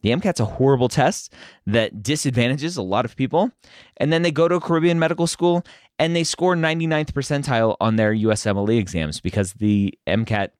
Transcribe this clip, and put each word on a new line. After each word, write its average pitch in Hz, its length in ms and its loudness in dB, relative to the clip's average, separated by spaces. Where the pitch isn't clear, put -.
The 110 100 0
M 165 80 -2
cat's 185 180 -2
a 117 60 2
horrible 127 420 2
test - 460 0
that 107 340 -2
disadvantages 139 760 -2
a 123 40 -4
lot 95 220 -2
of 120 120 -8
people. 160 360 0
And 147 140 0
then 165 100 2
they 170 100 0
go 165 160 2
to 175 80 2
a 170 60 -2
Caribbean 170 380 2
medical 165 280 0
school 175 380 0
and 165 160 2
they 165 80 2
score 180 320 0
ninety-ninth 160 580 0
percentile 135 680 0
on 110 160 2
their 107 160 2
U 110 180 2
S 104 140 -2
M 101 120 0
L 101 140 0
E 117 60 2
exams 87 420 -2
because 92 340 -2
the 104 440 0
M 110 160 0
cat 104 360 -4